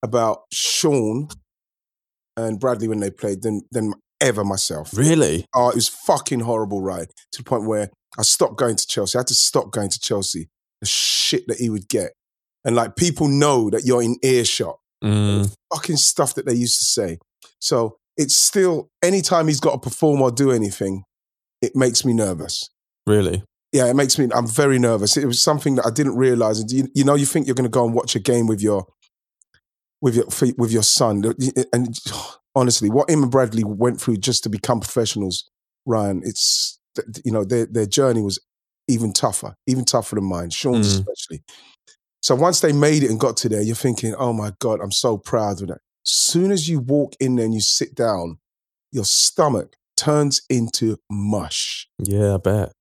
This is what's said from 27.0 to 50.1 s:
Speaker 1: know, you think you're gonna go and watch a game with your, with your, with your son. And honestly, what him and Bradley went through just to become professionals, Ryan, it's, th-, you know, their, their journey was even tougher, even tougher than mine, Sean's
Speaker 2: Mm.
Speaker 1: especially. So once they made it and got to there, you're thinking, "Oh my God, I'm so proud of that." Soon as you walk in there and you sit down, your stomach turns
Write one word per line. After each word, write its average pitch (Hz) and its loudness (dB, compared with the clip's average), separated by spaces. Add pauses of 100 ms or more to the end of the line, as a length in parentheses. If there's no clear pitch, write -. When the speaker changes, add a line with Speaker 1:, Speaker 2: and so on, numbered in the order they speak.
Speaker 1:
know, 143 6
you 143 2
think 139 0
you're 131 0
gonna 123 0
go 120 2
and 117 0
watch - -2
a 120 0
game 120 2
with 107 0
your, 101 0 (1160)
with 123 2
your, 117 2 (320)
with 117 0
your 113 2
son. 104 2 (500)
And 120 -2 (600)
honestly, 123 2
what 135 2
him 151 4
and 123 0
Bradley 113 2
went 107 0
through 117 0
just 113 -2
to 113 -4
become 110 -2
professionals, 104 -4 (360)
Ryan, 104 -2
it's, - -2 (160)
th-, 110 -10
you 123 -2
know, 110 0
their, 113 0
their 107 -2
journey 117 2
was 98 -4 (480)
even 113 0
tougher, 104 -4 (120)
even 127 0
tougher 113 -2
than 101 -2
mine, 87 -4
Sean's 107 0
Speaker 2:
Mm. - 0
Speaker 1:
especially. - -10 (800)
So 135 4
once 156 2
they 160 2
made 147 4
it 123 2
and 110 -2
got 120 0
to 120 -2
there, 107 -2
you're 113 -2
thinking, 117 -2
"Oh 123 -2
my 104 -4
God, 110 -2
I'm 98 -8
so 113 0
proud 101 -2
of 87 -10
that." - -10 (240)
Soon - 2
as 165 0
you 160 0
walk 135 0
in 127 0
there 117 0
and 113 0
you 110 0
sit - -2
down, 90 -2 (540)
your 117 -4
stomach - 0 (220)
turns 147 2